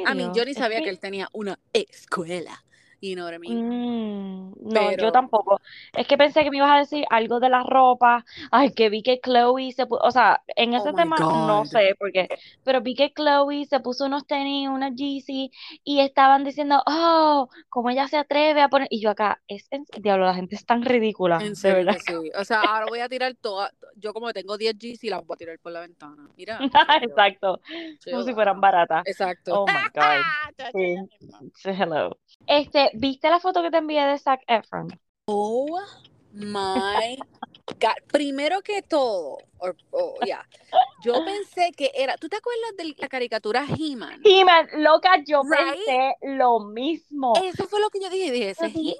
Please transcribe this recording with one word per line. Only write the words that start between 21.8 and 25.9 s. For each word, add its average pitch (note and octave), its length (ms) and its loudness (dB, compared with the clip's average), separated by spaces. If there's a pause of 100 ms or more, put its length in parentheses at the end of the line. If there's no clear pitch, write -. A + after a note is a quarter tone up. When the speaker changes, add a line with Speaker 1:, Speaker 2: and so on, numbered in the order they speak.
Speaker 1:
que F3 60 -10
sí. E3 380 -8
O G3 60 -4
sea, A3 180 0
ahora G#3+ 240 0
voy A#3 140 -8
a A#3+ 80 -6
tirar B3+ 260 -4
todas, G3+ 360 -8 (260)
yo G3+ 180 -10
como A3+ 180 -8
tengo G3 240 -10
diez A3 220 -4
Yeezy, A#3 320 -12
las E3 160 -8
voy E3 80 -8
a - 40 -20
tirar E3 200 -16
por E3+ 140 -16
la E3+ 80 -12
ventana. D3 460 -20 (100)